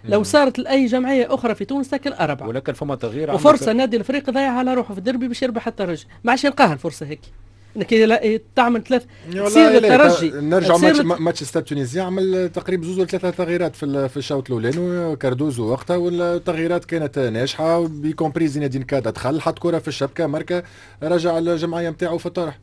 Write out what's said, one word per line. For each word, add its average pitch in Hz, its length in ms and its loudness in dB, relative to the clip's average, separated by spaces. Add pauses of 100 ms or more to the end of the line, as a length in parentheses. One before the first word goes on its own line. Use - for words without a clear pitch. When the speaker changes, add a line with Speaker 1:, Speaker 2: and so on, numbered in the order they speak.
Speaker 1:
لو 196 120 2
Speaker 2:
مم. 214 60 2
Speaker 1:
صارت 269 360 2
لأي 269 260 2
جمعية 254 480 0
أخرى 233 220 0
في 202 100 -8
تونس 269 240 -4
تاكل 277 240 -4
أربعة. 143 340 -4
Speaker 3:
ولكن 131 260 -4
فما 143 220 -6
تغيير 123 340 -4
عمل 180 100 0
Speaker 1:
وفرصة 294 260 6
Speaker 3:
فرق. 220 100 2
Speaker 1:
نادي 247 220 2
الفريق 269 320 -4
ضيعها 254 300 0
على 254 140 0
روحه 240 200 -2
في 190 40 -10
الدربي 247 300 -4
باش 240 140 -8
يربح 233 200 -2
حتى - 220 -6
الرجاء. 175 240 -6 (160)
ما 233 80 2
عادش 254 140 2
يلقاها 254 280 4
الفرصة 151 320 -8
هيك. 147 140 -12 (580)
انك 208 160 -2
لا-، 220 460 4 (160)
تعمل 240 280 2
ثلاث، 247 220 0 (220)
Speaker 2:
والله 196 220 -4
Speaker 1:
تصير 311 200 8
Speaker 2:
لا، 254 80 8
Speaker 1:
الترجي. 214 520 6
Speaker 2:
ت-، 135 60 -8
نرجع 170 400 2
Speaker 1:
تصير 170 120 6
Speaker 2:
ماتش، 294 120 6
Speaker 1:
الت-، 285 60 2
Speaker 2:
ما-، 170 160 0
ماتش 165 220 -2
ستاد 156 200 -4
تونيزيا 143 400 -4
عمل 185 460 -2
تقريبا 175 360 -4
زوز 185 120 -6
ولا 185 100 0
ثلاثة 180 220 -4
تغييرات 170 460 -2
في - 100 -8
ال-، 139 240 -2
في 135 80 -12
الشوط 139 300 -4
الأولاني، 123 320 -2
وكاردوزو 143 920 -2
وقتها، 151 260 -2
والتغييرات 175 880 -2
كانت 151 340 -4
ناجحة، 139 680 0
بيكومبري 156 600 -2
زين 147 160 -4
الدين 135 200 -4
كادا 123 260 -4
دخل، 131 320 -4
حط 165 180 -4
كرة 165 200 -2
في - 80 -10
الشبكة، 143 400 -4
ماركا، 156 360 -4 (400)
رجع 165 340 0
الجمعية 170 520 -2
متاعه 165 280 -4
في 165 80 -8
الطرح. 170 380 -6